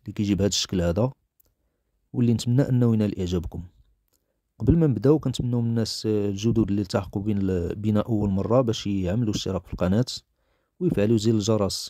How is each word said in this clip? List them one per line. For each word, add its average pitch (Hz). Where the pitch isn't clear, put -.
اللي 104
كيجي 101
بهذا 98
الشكل 95
هذا، 92
واللي 120
نتمنى 120
أنه 123
ينال 107
إعجابكم. 87
قبل 127
ما 160
نبداو، 135
كنتمناو 123
من 117
الناس 113
الجدد 107
اللي 101
التحقوا 101
بين 104
ال-، 90
بنا 107
أول 104
مرة 98
باش 113
يعملوا 101
اشتراك 95
في -
القناة 98
ويفعلوا 117
زر 107
الجرس 104